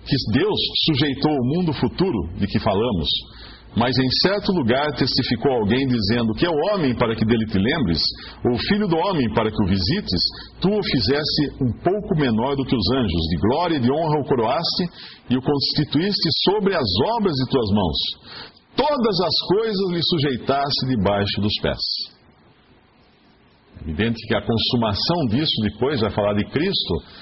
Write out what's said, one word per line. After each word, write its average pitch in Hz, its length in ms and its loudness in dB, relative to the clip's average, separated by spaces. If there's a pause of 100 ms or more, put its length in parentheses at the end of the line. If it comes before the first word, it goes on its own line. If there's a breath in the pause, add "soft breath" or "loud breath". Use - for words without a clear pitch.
que 120 320 0
Deus 180 200 2 (280)
sujeitou 147 460 0
o 135 240 0
mundo 175 160 0
futuro 123 680 -2
de 101 80 -2
que 104 140 0
falamos, 104 480 0 (680 loud breath)
mas 131 220 2
em 131 100 2 (140)
certo 196 300 0
lugar 143 420 2
testificou 131 580 0
alguém 123 340 2
dizendo, 113 460 0
que 170 140 0
é - 20 4
o 170 240 2
homem 147 220 0
para 113 200 0
que 110 120 0
dele 113 180 2
te 98 140 0
lembres, 101 420 0 (420 loud breath)
ou 123 120 2
o 113 40 -2
filho 208 300 0
do 165 80 2
homem 160 380 0
para 110 160 2
que 110 120 0
o 95 40 2
visites, 95 560 0 (400 loud breath)
tu 185 80 4
o 208 120 2
fizesse 143 800 0
um 120 100 2 (120)
pouco 196 320 0
menor 131 400 0
do 135 80 0
que 135 100 -2
os 104 180 0
anjos, 92 360 0
de 85 80 0
glória 151 400 2
e 135 40 0
de 120 120 2
honra 151 280 0
o 131 40 -2
coroaste, 143 600 0 (440 loud breath)
e 123 80 2
o 131 60 0
constituíste 147 880 0 (200)
sobre 196 260 2
as 135 140 0 (300)
obras 196 160 2
de 131 160 -2
tuas 120 200 2
mãos. 92 280 2 (760 loud breath)
Todas 240 440 2
as 165 140 0 (140)
coisas 196 420 2
lhe 170 120 -2
sujeitaste 139 840 0
debaixo 101 540 0
dos 104 200 0
pés." 73 180 -2 (2000)
É - 60 -16
evidente 101 440 -2
que 113 80 0
a 101 80 0
consumação 117 840 0
disso 123 340 0
depois 120 380 0
vai 104 100 0
falar 104 220 0
de 104 140 0
Cristo, 151 480 -2 (260 loud breath)